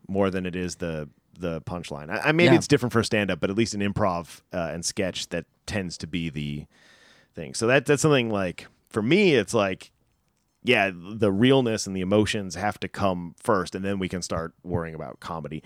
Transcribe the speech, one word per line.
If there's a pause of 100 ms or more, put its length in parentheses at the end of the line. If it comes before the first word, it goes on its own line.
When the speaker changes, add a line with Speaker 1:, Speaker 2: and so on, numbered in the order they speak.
Speaker 1:
more
than
it
is
the, (320)
the
punchline.
I,
I,
maybe
Speaker 2:
Yeah.
Speaker 1:
it's
different
for
stand-up,
but
at
least
in
improv, (100)
uh,
and
sketch,
that (200)
tends
to
be
the (680)
thing.
So
that,
that's
something,
like, (220)
for
me,
it's
like, (760)
yeah,
the
realness
and
the
emotions
have
to
come
first,
and
then
we
can
start (100)
worrying
about
comedy.